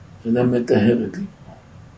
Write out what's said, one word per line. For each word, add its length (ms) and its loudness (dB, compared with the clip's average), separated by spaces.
שאדם 260 0
מטהר 540 2
את 120 -8
ליבו. 280 -12